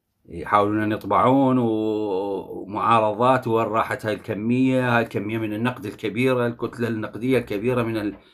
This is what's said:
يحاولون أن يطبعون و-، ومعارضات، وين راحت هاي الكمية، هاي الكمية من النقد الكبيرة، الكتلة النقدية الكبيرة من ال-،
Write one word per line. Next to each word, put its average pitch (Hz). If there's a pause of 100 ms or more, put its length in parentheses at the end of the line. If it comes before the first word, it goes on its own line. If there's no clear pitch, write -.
(280)
يحاولون 104
أن 104
يطبعون 123
و-، 104
ومعارضات، 110
وين 113
راحت 107
هاي 107
الكمية، 123
هاي 117
الكمية 113
من 107
النقد 110
الكبيرة، 120
الكتلة 117
النقدية 110
الكبيرة 117
من 113
ال-، 104 (180)